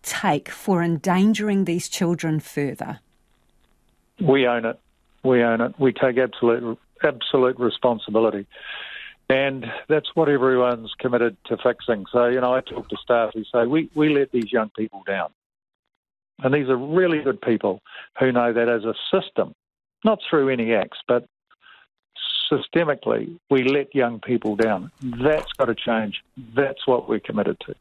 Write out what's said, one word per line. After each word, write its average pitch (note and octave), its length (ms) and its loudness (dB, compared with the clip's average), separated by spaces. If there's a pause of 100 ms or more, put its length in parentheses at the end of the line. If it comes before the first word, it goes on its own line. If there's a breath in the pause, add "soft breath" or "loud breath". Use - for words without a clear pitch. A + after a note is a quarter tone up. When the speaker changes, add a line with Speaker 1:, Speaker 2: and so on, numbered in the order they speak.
Speaker 1:
take - 480 -2
for F3+ 320 0
endangering F#3+ 840 2
these F3 220 -4
children E3 520 -2
further? - 600 -6 (1200)
Speaker 2:
We C#3 280 4
own A#2+ 180 0
it. A#2 140 -4 (440)
We B2+ 200 4
own A#2 180 2
it. - 180 -4
We C3 140 4
take B2+ 240 0
absolute, A#2+ 600 0 (260)
absolute B2+ 560 0
responsibility. A2+ 880 0 (840 loud breath)
And C3+ 360 0 (220 loud breath)
that's D3+ 280 0
what D#3+ 140 4
everyone's B2 680 2
committed A#2+ 480 0
to A2+ 120 -4
fixing. A#2 540 -2
So, B2 140 4
you B2 160 2
know, B2 140 2
I C3 60 0
talk - 280 -12
to G#2 80 -8
staff A#2 380 0
who A2 80 -8
say, A#2 240 0
"We, D3+ 260 0
we D3+ 160 2
let C#3 220 2
these A2+ 200 -2
young A2 240 0
people - 300 -8
down." F#2+ 240 -4 (1120)
And C3+ 120 2
these C#3+ 160 0
are C3 80 2
really D#3+ 440 0
good C3 200 -2
people G#2+ 400 0 (380 loud breath)
who C3 120 4
know A#2+ 220 2
that A#2 160 2
as A#2 160 0
a A2+ 100 -2 (180)
system, - 400 -2 (500)
not G#3+ 160 2 (100)
through C#3 200 2
any A#2 240 0
acts, - 240 -2 (100)
but B2 180 2 (1300 soft breath)
systemically, C#3+ 840 -2 (120)
we C3+ 140 4
let C#3 300 0
young A#2+ 260 0
people A2 360 -2
down. G#2+ 360 0 (100)
That's C3 520 0
gotta A#2+ 220 0
change. A2 480 -4 (320)
That's C3+ 320 0
what A#2+ 220 2
we're A2+ 100 0
committed G2+ 380 -2 (100)
to. - 140 -10